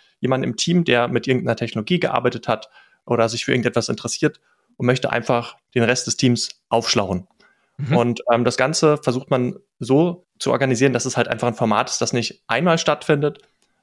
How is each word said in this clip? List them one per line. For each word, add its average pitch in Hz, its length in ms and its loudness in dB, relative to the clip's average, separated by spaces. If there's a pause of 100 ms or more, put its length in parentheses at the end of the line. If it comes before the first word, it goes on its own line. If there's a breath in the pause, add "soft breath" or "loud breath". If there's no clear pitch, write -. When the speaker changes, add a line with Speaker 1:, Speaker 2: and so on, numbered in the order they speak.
(200 soft breath)
Speaker 1:
jemanden 131 240 0
im 120 140 -4
Team, 170 260 2
der 120 240 2
mit 120 180 -2
irgendeiner 123 300 0
Technologie 113 440 -2
gearbeitet 123 500 -2
hat - 200 -4 (360 soft breath)
oder 113 240 0
sich 117 160 -8
für - 60 -2
irgendetwas 120 360 0
interessiert - 540 -4 (340)
und 127 120 -6
möchte 127 240 0
einfach 120 440 -2 (180)
den 117 100 2
Rest 123 220 0
des 131 120 -4
Teams 120 320 0 (200)
aufschlauen. 98 580 0 (500 soft breath)
Speaker 2:
Mhm. 123 200 0
Speaker 1:
Und, 120 240 2 (100)
ähm, 120 120 4
das 123 140 0
Ganze 151 400 2
versucht 131 340 -2
man 127 240 0 (240)
so 156 480 2 (100)
zu 131 140 -2
organisieren, 127 420 2
dass 117 120 -2
es 127 120 -4
halt 120 100 2
einfach 120 200 -2
ein 113 80 -2
Format 110 340 2
ist, - 120 -4
das 120 120 -2
nicht - 340 -4
einmal 165 300 2
stattfindet, 147 600 0 (440)